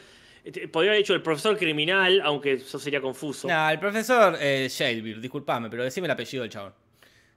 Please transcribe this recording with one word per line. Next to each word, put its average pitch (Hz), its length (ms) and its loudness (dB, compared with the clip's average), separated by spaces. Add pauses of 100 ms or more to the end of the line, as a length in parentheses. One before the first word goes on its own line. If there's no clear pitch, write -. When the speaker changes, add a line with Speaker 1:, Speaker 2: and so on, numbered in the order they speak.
(460)
Speaker 1:
Este, 160 240 -12
podría 170 220 4
haber 214 120 4
dicho 202 100 0
el 170 80 2
profesor 160 360 0
criminal, 180 680 2
aunque 143 300 0
eso 131 260 -4
sería 139 220 -4
confuso. 131 480 -6
Speaker 2:
No, 156 200 2
el 156 100 0
profesor, 214 600 4
eh, 135 340 0
Jailbird, 113 460 -2
disculpame, 127 500 -4
pero 117 140 -6
decime 131 220 -4
el 151 60 0
apellido 123 320 -6
del 107 80 -8
chabón. 101 220 -14 (640)